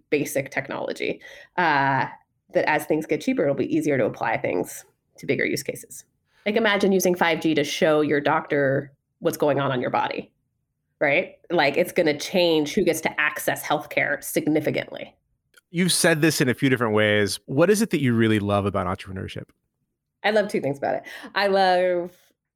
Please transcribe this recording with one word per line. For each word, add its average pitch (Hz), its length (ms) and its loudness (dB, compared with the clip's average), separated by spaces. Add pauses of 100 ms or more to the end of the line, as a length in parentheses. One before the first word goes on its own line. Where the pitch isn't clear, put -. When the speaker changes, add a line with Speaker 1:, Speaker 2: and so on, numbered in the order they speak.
(100)
Speaker 1:
basic 143 400 -2
technology. - 680 -6 (360)
Uh, 139 500 2 (460)
that - 160 0
as 151 180 0
things 156 200 0
get 151 140 -2
cheaper, 180 240 -2
it'll 139 100 0
be - 180 -4
easier 151 240 0
to 113 80 2
apply 113 340 -2
things - 460 -6 (340)
to - 80 -18
bigger - 180 0
use - 180 -4
cases. - 420 -12 (400)
Like, 208 120 0
imagine 202 340 2
using 185 240 2
five 165 260 0
G 156 140 0
to 147 80 2
show 151 380 2
your 147 200 0
doctor 143 720 0 (280)
what's 127 160 -2
going 143 240 2
on 135 100 -2
on 123 100 -2
your 127 100 -2
body, - 420 -4 (680)
right? 151 360 0 (160)
Like, 147 260 2
it's - 160 0
gonna 151 260 2
change 165 560 2
who 208 80 2
gets 160 200 0
to - 180 -4
access 151 420 -2
healthcare 143 640 -2
significantly. - 880 -2 (560)
Speaker 2:
You've 175 220 0
said 165 300 2
this 160 180 2
in 135 80 2
a 117 60 2
few 139 140 0
different 117 260 0
ways. 104 520 2
What 156 240 4
is 214 120 4
it 220 80 -2
that 165 100 0
you 123 140 2
really 110 260 4
love 101 260 0
about 95 220 -2
entrepreneurship? 92 560 -8 (800)
Speaker 1:
I 208 80 2
love 208 160 2
two 185 120 -2
things 139 180 -4
about - 180 -2
it. - 60 -6 (340)
I 202 100 0
love 180 720 2 (380)